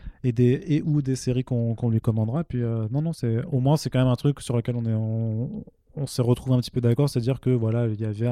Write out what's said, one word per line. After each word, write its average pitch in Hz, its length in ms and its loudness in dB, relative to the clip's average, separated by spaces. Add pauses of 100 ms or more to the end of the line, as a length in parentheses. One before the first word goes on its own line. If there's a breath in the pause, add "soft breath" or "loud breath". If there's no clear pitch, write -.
(240 loud breath)
et 127 80 2
des, 123 340 4
et 160 160 2
ou 147 200 0
des 131 120 -2
séries 127 300 -2
qu'on, 117 320 -2
qu'on 120 120 -2
lui 113 120 2
commandera. 110 420 0
Puis, 127 180 -6
euh, 113 300 -2
non, 139 100 0
non, 160 120 -2
c'est, 117 400 -2
au 131 80 2
moins, 139 160 4
c'est - 140 -4
quand 127 100 2
même 127 80 4
un 123 80 4
truc 143 240 0
sur 123 160 -4
lequel 120 180 -2
on 117 100 -2
est, 113 100 0
on, 110 680 -2 (320)
on 139 120 -4
s'est - 160 -2
retrouvé 123 340 2
un - 40 4
petit - 120 -8
peu 127 80 -2
d'accord, 120 280 4
c'est-à-dire 127 300 0
que, - 120 0
voilà, 117 360 2
il 110 140 -4
y 113 40 -4
avait, 107 280 -2